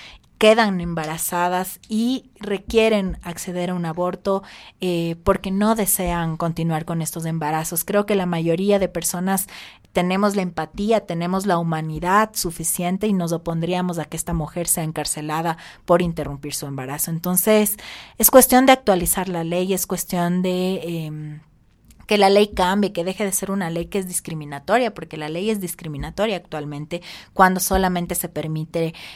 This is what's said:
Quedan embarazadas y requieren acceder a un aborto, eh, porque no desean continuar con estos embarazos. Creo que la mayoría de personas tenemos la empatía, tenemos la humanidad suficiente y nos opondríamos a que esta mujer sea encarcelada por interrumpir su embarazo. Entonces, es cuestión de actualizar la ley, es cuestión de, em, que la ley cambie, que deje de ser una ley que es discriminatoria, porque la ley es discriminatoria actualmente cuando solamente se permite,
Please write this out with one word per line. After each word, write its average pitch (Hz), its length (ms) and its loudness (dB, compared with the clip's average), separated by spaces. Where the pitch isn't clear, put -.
Quedan 214 380 6
embarazadas 170 960 -2
y 233 360 -2
requieren 202 840 2
acceder 175 480 -6
a 180 40 -2
un 170 120 -2
aborto, 180 560 -2
eh, 170 420 -2
porque 190 300 0
no 214 240 2
desean 175 600 0
continuar 165 480 -2
con 165 160 -4
estos 165 260 -6
embarazos. 160 580 -2
Creo 208 220 0
que 208 100 0
la 185 100 0
mayoría 175 540 2
de 185 80 0
personas 185 580 -2
tenemos 190 420 2
la 196 80 0
empatía, 202 640 -2
tenemos 175 400 -2
la 175 120 2
humanidad 170 760 0
suficiente 180 720 -2
y 214 60 2
nos 170 180 0
opondríamos 170 720 -2
a 147 60 -4
que 165 100 -10
esta 170 160 -4
mujer 165 340 -2
sea - 160 0
encarcelada 156 760 -4
por 180 180 6
interrumpir 147 520 -4
su - 120 -8
embarazo. 139 460 -6
Entonces, 180 640 4
es 220 140 4
cuestión 254 340 8
de 262 60 10
actualizar 185 560 2
la 170 160 -2
ley, 180 280 0
es 180 140 -2
cuestión 180 560 -2
de, 185 400 0
em, 151 580 -8
que 208 100 2
la 196 120 8
ley 208 180 6
cambie, 196 440 2
que 170 120 -4
deje 190 200 -4
de 190 80 -2
ser 196 180 -4
una 196 200 -2
ley 170 160 -4
que 196 120 -4
es 185 100 -6
discriminatoria, 160 840 -2
porque 160 240 -12
la 151 120 -8
ley 180 220 -4
es 208 100 -2
discriminatoria 165 760 -6
actualmente 151 640 -8
cuando 185 260 6
solamente 180 580 0
se 175 120 -6
permite, 156 640 -4